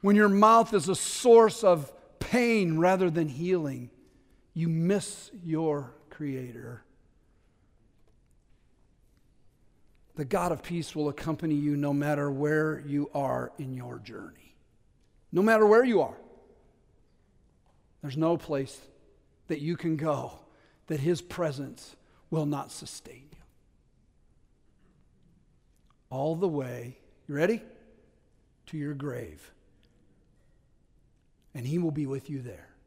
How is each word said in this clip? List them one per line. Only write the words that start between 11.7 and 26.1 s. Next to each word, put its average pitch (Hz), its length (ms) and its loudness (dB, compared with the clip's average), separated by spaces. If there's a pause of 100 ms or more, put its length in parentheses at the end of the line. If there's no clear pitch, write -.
no 143 160 -2
matter 143 400 -2
where 151 540 -2
you 143 300 -4
are 127 420 -2
in 131 160 -10
your 123 240 -12
journey. 101 580 -18 (760)
No 170 100 2
matter 220 240 6
where 220 180 8
you 226 180 4
are. - 160 -4 (1800)
There's 139 160 -8
no 160 200 0
place 139 420 -6 (680)
that 156 120 -4
you 160 160 -4
can 160 220 -4
go 143 360 -4 (520)
that 151 140 -6
his 160 220 -2
presence 143 720 -8 (340)
will 156 160 -2
not 143 260 -6
sustain - 600 -20
you. - 120 -20 (2750)